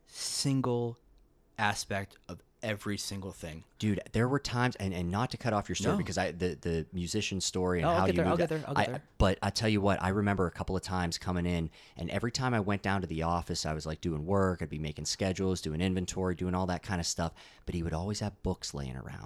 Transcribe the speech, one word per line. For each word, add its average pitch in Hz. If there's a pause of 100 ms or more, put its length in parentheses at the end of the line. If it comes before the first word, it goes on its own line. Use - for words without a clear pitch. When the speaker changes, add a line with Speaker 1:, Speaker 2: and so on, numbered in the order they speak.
Speaker 1:
single 123 (600)
aspect 104 (120)
of 87 (220)
every 107
single 98
thing. 80 (160)
Speaker 2:
Dude, 107 (120)
there 113
were 139
times, 123
and, 95
and 87
not 107
to -
cut 113
off 101
your 92
story, 110
Speaker 1:
No. 202
Speaker 2:
because 101
I, 92
the, 87
the 82
musician 92
story 90
and 76
Speaker 1:
Oh, 170
I'll 165
Speaker 2:
how 95
Speaker 1:
get 95
Speaker 2:
you -
Speaker 1:
there, 82
I'll 87
Speaker 2:
moved 170
Speaker 1:
get 175
Speaker 2:
it, 165
Speaker 1:
there, 160
I'll 143
get 104
Speaker 2:
I, 123
Speaker 1:
there. - (160)
Speaker 2:
but 95
I 98
tell 110
you 107
what, 98
I 90
remember 98
a 85
couple -
of 92
times 90
coming 90
in, 85 (300)
and 85
every 113
time 127
I 113
went 98
down 98
to 87
the 80
office, 82
I 78
was, 78
like, 78
doing 78
work, 95
I'd 78
be 76
making 76
schedules, 95
doing 80
inventory, 92
doing 90
all 92
that 90
kind 95
of 85
stuff, 82 (320)
but -
he 87
would 82
always 92
have 104
books -
laying 67
around. 65